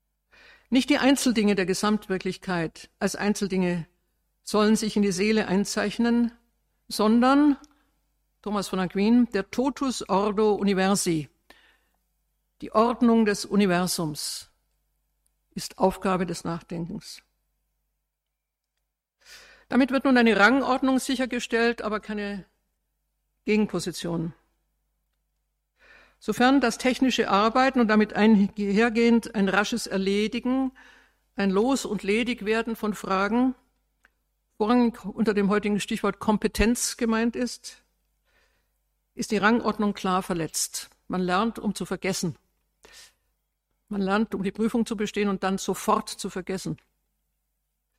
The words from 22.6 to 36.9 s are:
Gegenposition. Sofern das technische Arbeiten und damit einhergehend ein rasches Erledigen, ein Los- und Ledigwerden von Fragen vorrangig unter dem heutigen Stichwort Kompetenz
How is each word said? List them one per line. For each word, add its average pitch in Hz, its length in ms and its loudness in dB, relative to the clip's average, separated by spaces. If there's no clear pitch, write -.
Gegenposition. 170 880 -2
Sofern 254 420 2
das 240 160 0
technische 254 540 0
Arbeiten 240 500 2
und 233 60 4
damit 214 280 2
einhergehend 220 1200 2
ein 196 120 2
rasches 202 380 -2
Erledigen, 214 840 -2
ein 196 140 0
Los- 233 360 0
und 190 160 -6
Ledigwerden 220 720 -2
von 214 200 -4
Fragen 214 600 0
vorrangig 233 480 2
unter 208 300 0
dem 202 140 2
heutigen 208 300 0
Stichwort 202 400 -4
Kompetenz 214 800 0